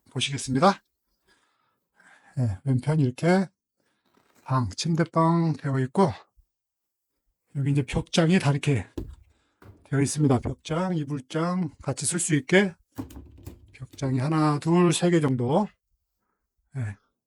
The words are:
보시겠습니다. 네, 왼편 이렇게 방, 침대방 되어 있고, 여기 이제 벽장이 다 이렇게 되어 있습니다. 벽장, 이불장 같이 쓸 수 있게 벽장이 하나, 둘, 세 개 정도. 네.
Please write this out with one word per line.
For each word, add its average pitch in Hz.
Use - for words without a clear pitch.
보시겠습니다. 139
네, 117
왼편 143
이렇게 160
방, 131
침대방 165
되어 135
있고, 131
여기 139
이제 143
벽장이 165
다 139
이렇게 139
되어 139
있습니다. 135
벽장, 175
이불장 160
같이 139
쓸 175
수 -
있게 180
벽장이 131
하나, 151
둘, 170
세 175
개 170
정도. 135
네. 107